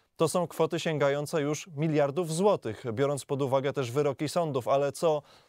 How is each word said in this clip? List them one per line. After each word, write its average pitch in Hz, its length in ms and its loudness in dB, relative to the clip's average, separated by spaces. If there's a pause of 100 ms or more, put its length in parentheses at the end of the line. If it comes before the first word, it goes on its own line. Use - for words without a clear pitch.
(180)
To 160 120 2
są 175 180 0
kwoty 160 320 0
sięgające 147 600 0
już 147 340 -4
miliardów 151 580 0
złotych, 165 500 0 (100)
biorąc 139 320 0
pod 139 160 -2
uwagę 135 320 0
też 127 180 -4
wyroki 143 380 0
sądów. 147 380 -2
Ale 139 240 2
co 151 300 0 (280)